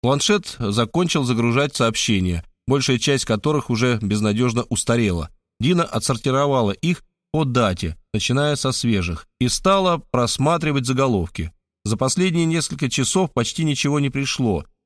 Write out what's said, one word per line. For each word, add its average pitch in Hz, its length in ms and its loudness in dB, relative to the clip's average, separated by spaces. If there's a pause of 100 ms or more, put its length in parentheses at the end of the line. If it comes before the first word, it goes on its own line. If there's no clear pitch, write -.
Планшет 143 580 0
закончил 120 640 -2
загружать 120 520 0
сообщения, 95 680 0 (220)
большая 131 320 2
часть 139 260 0
которых 139 460 -2
уже 120 320 2
безнадежно 107 640 0
устарела. 104 680 -2 (300)
Дина 170 240 2
отсортировала 131 880 0
их 165 320 -4 (260)
по 156 140 0
дате, 101 520 0 (160)
начиная 139 440 0
со 131 160 -2
свежих, 92 560 -2 (120)
и 123 60 2
стала 185 520 2 (120)
просматривать 139 760 0
заголовки. 120 680 0 (320)
За 107 120 0
последние 170 500 2
несколько 151 440 -2
часов 165 420 0
почти 123 300 -2
ничего 147 380 0
не 139 100 0
пришло. 123 540 -2 (220)